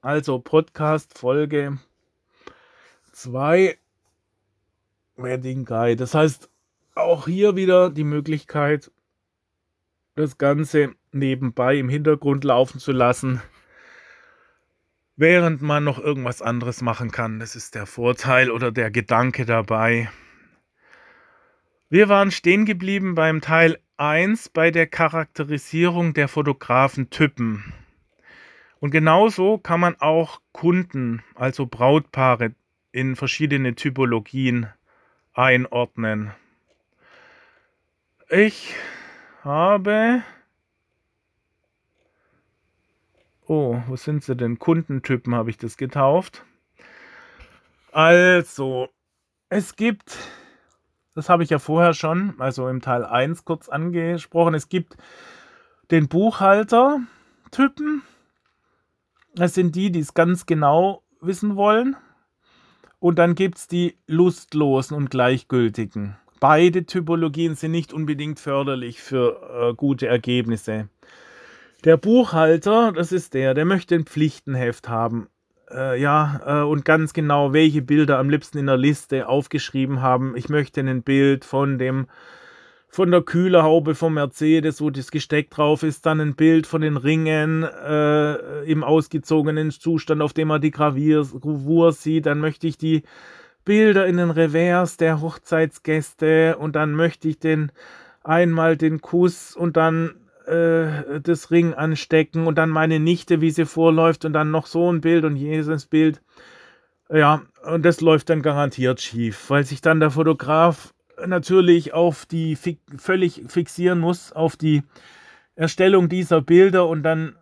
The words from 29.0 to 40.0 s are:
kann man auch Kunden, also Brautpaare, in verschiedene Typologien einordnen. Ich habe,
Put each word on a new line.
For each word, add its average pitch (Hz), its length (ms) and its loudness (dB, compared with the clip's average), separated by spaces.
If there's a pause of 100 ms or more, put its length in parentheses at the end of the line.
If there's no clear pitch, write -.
kann 170 240 -4
man 175 200 0
auch 160 420 -2 (100)
Kunden, 143 720 -2 (120)
also 131 300 -4
Brautpaare, 123 880 0 (400)
in 131 240 -4
verschiedene 139 580 -4
Typologien 127 920 -2 (680)
einordnen. 120 1000 -2 (2000)
Ich 202 460 -2 (720)
habe, 208 800 0 (3250)